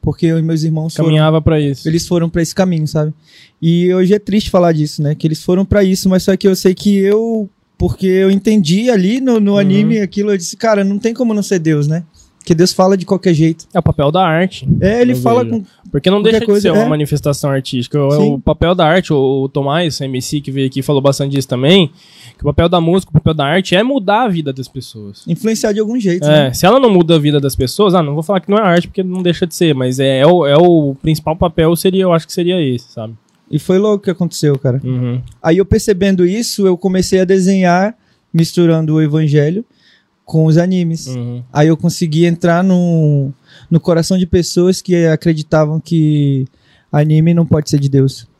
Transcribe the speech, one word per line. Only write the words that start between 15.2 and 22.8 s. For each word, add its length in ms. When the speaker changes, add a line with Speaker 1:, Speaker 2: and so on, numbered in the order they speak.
Speaker 2:
vejo. 160
Speaker 1:
com 60
Speaker 2:
Porque 180
não 80
Speaker 1:
qualquer 140
Speaker 2:
deixa 80
de 80
Speaker 1:
coisa, 140
Speaker 2:
ser 100
uma 140
Speaker 1:
é. 40
Speaker 2:
manifestação 640
artística. 520
O, 80
Speaker 1:
Sim. 220
Speaker 2:
o 60
papel 340
da 100
arte, 300
o, 300
o 60
Tomás, 520
M 180
C, 220
que 80
veio 160
aqui, 160
falou 220
bastante 300
disso 140
também, 440
que 60
o 40
papel 220
da 140